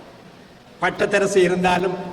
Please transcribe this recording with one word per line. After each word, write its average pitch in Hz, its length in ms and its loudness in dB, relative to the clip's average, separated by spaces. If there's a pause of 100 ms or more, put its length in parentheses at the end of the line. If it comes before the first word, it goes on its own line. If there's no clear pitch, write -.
(840)
பட்டத்தரசி 196 640 0
இருந்தாலும் 180 480 0 (160)